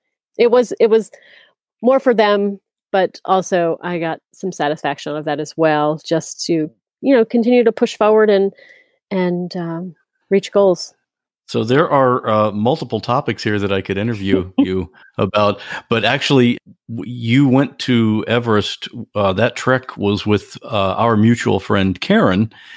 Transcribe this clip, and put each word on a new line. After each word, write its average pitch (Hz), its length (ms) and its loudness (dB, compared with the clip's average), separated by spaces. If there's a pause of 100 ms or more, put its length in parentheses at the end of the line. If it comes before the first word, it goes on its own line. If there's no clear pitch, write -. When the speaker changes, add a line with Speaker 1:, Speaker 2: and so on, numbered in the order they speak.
(380)
Speaker 1:
it 233 140 4
was, 247 280 2
it 220 100 4
was 220 220 2 (720)
more 254 180 2
for 254 140 2
them, 202 460 2 (320)
but 185 340 0
also 175 560 0
I 175 180 -6
got 160 200 -6 (140)
some 190 180 -8
satisfaction 147 640 -4
out 151 60 -6
of 151 60 -10
that 147 140 -4
as 151 160 -10
well, 151 480 0
just - 440 -4
to, 160 220 -2 (320)
you 269 140 2
know, 226 80 4
continue 240 400 2
to 226 80 2
push - 240 -2
forward 214 340 4
and, 196 220 2 (580)
and, 180 460 -4
um, 170 400 -8 (340)
reach 196 220 0
goals. 196 420 2 (540)
Speaker 2:
So 117 160 -2
there 127 260 2
are, 127 380 2
uh, 107 240 2
multiple 110 500 -2
topics 123 420 -4
here 107 160 -2
that 98 120 -2
I 95 100 0
could 95 160 -6
interview 98 560 -2
Speaker 1:
<laughs> - 40 -2
Speaker 2:
you 92 340 -2 (260)
about, 104 440 0 (280)
but 113 160 0
actually, 127 520 2 (320)
w-, 113 220 -10
you 123 360 2
went 131 320 2
to 113 480 0
Everest. 113 600 -2 (280)
Uh, 98 180 0
that 110 220 -2
trek - 420 -2
was 101 280 -2
with, 104 380 -2
uh, 98 340 -2
our 113 200 2
mutual 110 420 2
friend 95 400 -2
Karen, 113 540 0 (240)